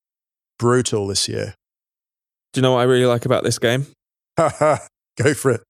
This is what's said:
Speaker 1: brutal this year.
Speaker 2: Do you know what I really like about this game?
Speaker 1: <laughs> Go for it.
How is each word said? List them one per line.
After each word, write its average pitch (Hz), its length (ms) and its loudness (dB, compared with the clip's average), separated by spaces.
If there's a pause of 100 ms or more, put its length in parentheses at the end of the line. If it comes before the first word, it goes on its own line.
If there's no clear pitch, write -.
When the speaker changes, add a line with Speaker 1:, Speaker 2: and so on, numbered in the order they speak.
(580)
Speaker 1:
brutal 120 480 0
this 98 220 -4
year. 107 260 -8 (960)
Speaker 2:
Do 131 80 -4
you - 20 0
know 131 100 4
what 123 80 2
I 123 40 2
really 127 220 2
like 120 180 0
about 123 200 0
this 117 140 -2
game? 127 280 -2 (260)
Speaker 1:
<laughs> - 260 -14
Go 147 960 0
for 135 160 -2
it. 113 200 -2